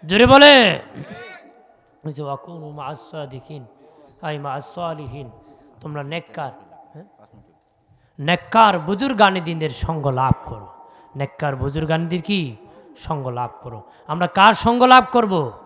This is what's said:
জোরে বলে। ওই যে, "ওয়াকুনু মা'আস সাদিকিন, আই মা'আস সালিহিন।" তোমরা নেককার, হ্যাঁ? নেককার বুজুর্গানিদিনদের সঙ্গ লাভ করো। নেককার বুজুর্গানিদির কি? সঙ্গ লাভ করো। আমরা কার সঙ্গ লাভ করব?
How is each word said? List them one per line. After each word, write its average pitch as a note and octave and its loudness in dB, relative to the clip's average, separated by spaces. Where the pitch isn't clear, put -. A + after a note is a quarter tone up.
জোরে G#3 4
বলে। C4 8
ওই D3+ -10
যে, C#3+ -12
"ওয়াকুনু D3+ -10
মা'আস C3+ -12
সাদিকিন, C#3 -14
আই D#3 -8
মা'আস C#3+ -10
সালিহিন।" D3 -10
তোমরা D3+ -12
নেককার, D3 -10
হ্যাঁ? D#3+ -20
নেককার F3 2
বুজুর্গানিদিনদের F#3 -2
সঙ্গ D3+ -6
লাভ C3 0
করো। G#2 -16
নেককার C#3 -6
বুজুর্গানিদির D#3 -4
কি? D#3+ -6
সঙ্গ C#3 -10
লাভ A#2+ -8
করো। A#2 -16
আমরা E3+ -4
কার G3 4
সঙ্গ A#3+ 0
লাভ B3+ 8
করব? F#3+ 0